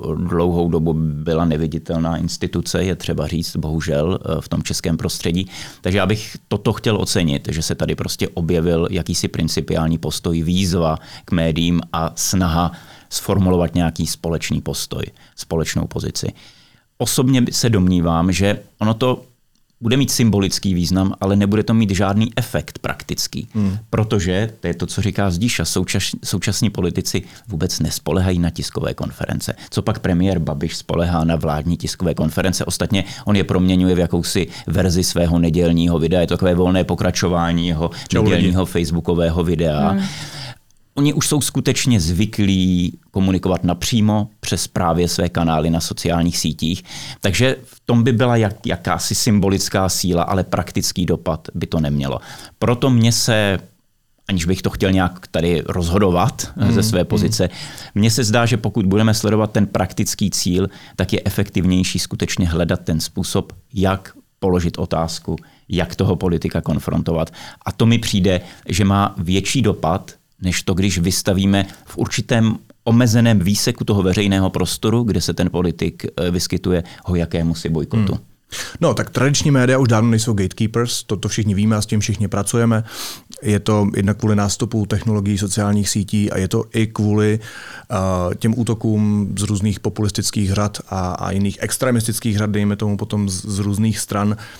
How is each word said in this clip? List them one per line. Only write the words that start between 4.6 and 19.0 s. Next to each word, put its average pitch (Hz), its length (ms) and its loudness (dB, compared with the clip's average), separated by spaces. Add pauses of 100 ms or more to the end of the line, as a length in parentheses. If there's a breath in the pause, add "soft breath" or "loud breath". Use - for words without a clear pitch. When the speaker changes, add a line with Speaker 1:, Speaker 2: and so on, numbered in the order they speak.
Speaker 1:
českém 85 340 -2
prostředí. 87 520 -2 (320 loud breath)
Takže 92 180 0
já 92 80 2
bych 110 300 -4 (120)
toto 107 240 0
chtěl 107 240 0
ocenit, 87 540 0
že 78 120 -4
se - 120 -2
tady 78 200 -2
prostě - 340 -4
objevil 85 640 0
jakýsi 87 380 -2
principiální 82 720 0
postoj, 82 440 -2
výzva 85 560 2 (260 loud breath)
k - 80 -4
médiím 85 480 2 (120)
a 82 220 -2
snaha 87 580 0 (380 loud breath)
sformulovat 92 640 2
nějaký 82 320 0
společný 80 540 -4
postoj, 76 420 -6 (340 soft breath)
společnou - 500 -4
pozici. - 400 -6 (720 loud breath)
Osobně 127 520 2
se - 200 0
domnívám, 90 640 2
že 98 260 0 (200)
ono 107 160 0
to 127 280 0 (580)